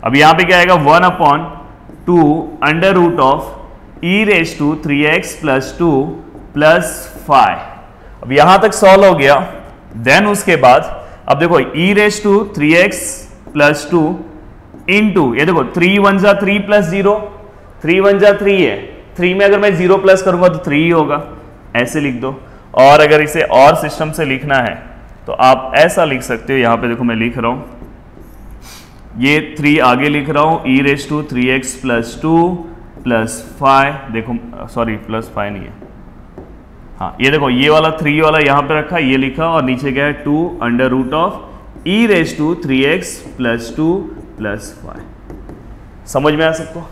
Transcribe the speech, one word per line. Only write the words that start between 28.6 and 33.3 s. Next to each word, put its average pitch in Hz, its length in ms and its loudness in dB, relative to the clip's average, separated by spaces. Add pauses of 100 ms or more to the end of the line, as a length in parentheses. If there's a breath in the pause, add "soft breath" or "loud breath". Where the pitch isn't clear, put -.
ये 147 400 0
थ्री 147 260 2
आगे 131 240 2
लिख 147 220 -4
रहा 147 120 0
हूँ, 160 220 0
E 131 220 2
raise 139 240 -2
to 151 200 -4
three 123 220 -2
x 131 300 -4
plus 117 400 -4
two 165 180 2 (640)
plus 113 320 -2 (240)